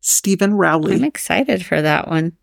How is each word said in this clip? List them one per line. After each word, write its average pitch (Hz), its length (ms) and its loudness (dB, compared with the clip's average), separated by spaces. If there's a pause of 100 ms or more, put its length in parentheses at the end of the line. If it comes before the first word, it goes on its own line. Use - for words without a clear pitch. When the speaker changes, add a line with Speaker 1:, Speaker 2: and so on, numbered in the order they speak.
Speaker 1:
Stephen 196 540 0
Rowley. 160 400 2
Speaker 2:
I'm 247 80 2
excited 196 640 -2
for 156 160 0
that 151 260 0
one. 165 360 -2